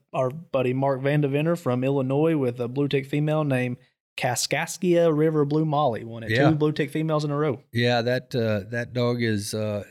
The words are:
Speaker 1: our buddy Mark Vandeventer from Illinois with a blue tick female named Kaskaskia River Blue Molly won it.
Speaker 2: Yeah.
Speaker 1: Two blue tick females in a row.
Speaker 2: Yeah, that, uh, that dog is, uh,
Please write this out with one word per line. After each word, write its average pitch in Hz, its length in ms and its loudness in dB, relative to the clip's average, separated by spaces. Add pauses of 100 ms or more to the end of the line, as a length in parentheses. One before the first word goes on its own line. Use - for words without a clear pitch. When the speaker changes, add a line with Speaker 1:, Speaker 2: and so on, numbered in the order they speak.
(140)
Speaker 1:
our 131 180 0
buddy 131 440 -2
Mark 135 280 0
Vandeventer 147 540 0
from 127 280 -2
Illinois 139 520 0
with 127 240 0
a 120 80 -4
blue 139 200 -2
tick 135 180 0
female 151 380 0
named 127 320 0 (400)
Kaskaskia 165 1000 0
River 156 280 4
Blue 151 200 0
Molly 143 400 0
won 113 180 -12
it. 110 80 -6
Speaker 2:
Yeah. 139 200 4
Speaker 1:
Two 160 60 4
blue 151 160 2
tick 147 180 -4
females 156 340 -2
in 147 60 -2
a 143 60 -2
row. 147 240 -2 (120)
Speaker 2:
Yeah, 120 300 2
that, 123 320 -2
uh, 107 360 0
that 117 220 -6
dog 120 300 0
is, 107 320 -2
uh, 107 360 -4